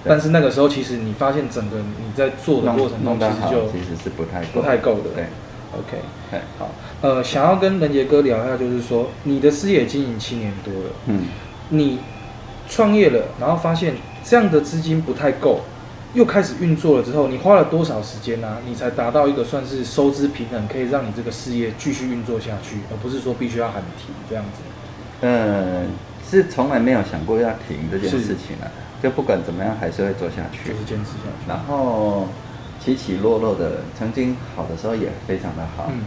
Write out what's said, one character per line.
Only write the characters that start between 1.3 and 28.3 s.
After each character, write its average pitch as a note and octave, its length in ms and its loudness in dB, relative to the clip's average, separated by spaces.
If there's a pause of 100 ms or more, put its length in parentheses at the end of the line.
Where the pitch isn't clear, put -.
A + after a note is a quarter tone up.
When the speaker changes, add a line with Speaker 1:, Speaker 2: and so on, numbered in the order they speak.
Speaker 1:
现 C#3 160 0
整 A2 200 -4
个 A2 80 -6
你 G#2 380 -6
在 C3+ 140 2 (140)
做 C#3 180 4
的 B2+ 120 2
过 C3 160 2
程 - 140 -4
中 A#2+ 140 2
Speaker 2:
弄-， - 20 -2
弄 - 0 -
得 G#2+ 120 2
好， G#2+ 180 0
Speaker 1:
其 B2 60 2
实 A#2 60 4
就 G#2+ 100 -2
Speaker 2:
其 F#2 80 -4
实 F2 240 -6
是 - 60 -4
不 - 160 -6
太 F2 200 -6
够。 - 80 -8
Speaker 1:
不 A#2+ 80 0
太 B2+ 160 4
够 A2+ 180 4
的。 G2+ 200 -4
Speaker 2:
对。 F2 80 -4 (500)
Speaker 1:
OK。 G2+ 240 -8 (340)
Speaker 2:
对。 G2+ 80 -4 (180)
Speaker 1:
好。 G#2 120 -8 (320)
呃， C3 220 4
想 C#3 220 0
要 F#3 100 8
跟 F#3+ 240 2
任 D3+ 120 2
杰 C#3 140 4
哥 D3 160 6
聊 A#2 220 4
一 B2 40 -2
下， C3 100 -2
就 B2 120 0
是 B2 120 0
说 A#2 280 0 (140)
你 C#3 160 2
的 C#3+ 120 8
事 G3 200 -2
业 C#3+ 140 6
经 C#3 180 -2
营 A#2 160 -4
七 A#2 180 -6
年 G#2+ 160 -4 (100)
多 G2+ 100 -6
了。 F#2 160 -4 (180)
Speaker 2:
嗯。 G2 180 2 (440)
Speaker 1:
你 C#3+ 300 4 (680)
创 G#3 260 4
业 G3+ 160 8
了， A#2+ 160 2 (140)
然 B2 100 0
后 E3+ 80 4
发 E3 180 2
现 E3 180 0 (300)
这 - 140 4
样 G#3+ 120 6
的 D3+ 120 6
资 D#3+ 180 -2
金 D#3+ 220 0
不 C3 120 -2
太 C#3+ 200 2
够， - 280 4 (520)
又 A#3+ 100 8
开 G#3 180 4
始 - 180 -2
运 E3+ 160 4
作 D3+ 220 6
了 A#2 60 2
之 A#2+ 80 -4
后， C#3+ 160 4
你 B2+ 100 -2
花 F#3+ 180 8
了 E3+ 100 8
多 D#3+ 180 2
少 A#2 180 -2
时 G#2+ 180 -10
间 A2+ 240 -4
啊？ G#2+ 220 -6
你 B2 80 -6
才 B2 160 -2
达 A#2+ 220 -2
到 C#3+ 160 6
一 C#3+ 60 4
个 C3 100 0
算 B2+ 220 -4
是 B2+ 180 -4
收 C#3 280 4
支 C#3 180 0
平 A#2 200 -6
衡， A2 180 -4
可 C3+ 120 -4
以 B2 100 -2
让 C3+ 160 0
你 G#2+ 100 -6
这 A#2 60 -6
个 A2+ 80 -4
事 A#2+ 260 -6
业 A#2 220 0
继 D3 140 -2
续 B2+ 160 -4
运 A#2+ 160 -4
作 A2+ 160 -2
下 A2 120 -6 (120)
去， A2 140 -8 (120)
而 G#2+ 80 -8
不 A2 120 -6
是 C3 100 -4
说 B2 140 -2
必 A#2+ 160 -2
须 A#2 100 -4
要 A#2 100 0
喊 G2+ 140 -6 (140)
停 - 160 -14 (160)
这 - 60 -4
样 G#3+ 100 -6
子？ G3+ 160 -12 (600)
Speaker 2:
呃， G2+ 640 2 (460)
是 F#3+ 200 6
从 C3+ 200 0
来 C3+ 100 2
没 A#2+ 120 4
有 A2+ 120 4
想 D#2+ 220 -6
过 A2 140 2
要 A#2 100 4 (180)
停 D#2 240 -4
这 F#2+ 80 -2
件 G2+ 100 0
事 C3 100 2
情 G#2 420 -4